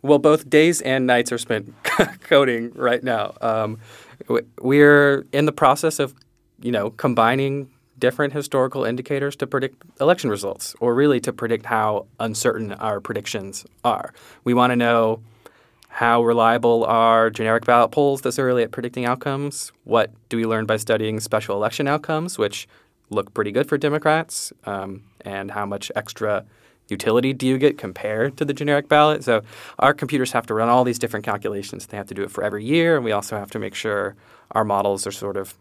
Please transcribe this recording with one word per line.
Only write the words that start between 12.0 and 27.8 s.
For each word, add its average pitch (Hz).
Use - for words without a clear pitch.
uncertain 110
our 104
predictions 101
are. -
We 123
wanna 123
know 117
how 117
reliable 117
are 113
generic 110
ballot 120
polls 139
this 127
early 127
at 117
predicting 123
outcomes? 139
What 107
do 117
we 113
learn 110
by 113
studying 110
special 107
election 107
outcomes, 156
which -
look 104
pretty 104
good 135
for 147
Democrats? 156
Um, 98
and 98
how 104
much 101
extra 104
utility 120
do 131
you 131
get 139
compared 107